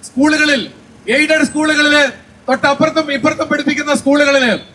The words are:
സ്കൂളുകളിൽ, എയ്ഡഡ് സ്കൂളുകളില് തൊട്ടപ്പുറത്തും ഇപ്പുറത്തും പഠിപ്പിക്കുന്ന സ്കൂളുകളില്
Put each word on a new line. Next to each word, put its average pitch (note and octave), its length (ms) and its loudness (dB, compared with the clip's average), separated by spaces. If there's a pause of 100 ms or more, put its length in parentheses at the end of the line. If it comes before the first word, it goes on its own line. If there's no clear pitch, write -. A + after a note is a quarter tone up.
സ്കൂളുകളിൽ, D4 580 0 (480)
എയ്ഡഡ് D4+ 360 2
സ്കൂളുകളില് D4 680 0 (360)
തൊട്ടപ്പുറത്തും D4 640 0
ഇപ്പുറത്തും D4+ 340 -2
പഠിപ്പിക്കുന്ന D4 480 -2
സ്കൂളുകളില് C#4 560 2 (240)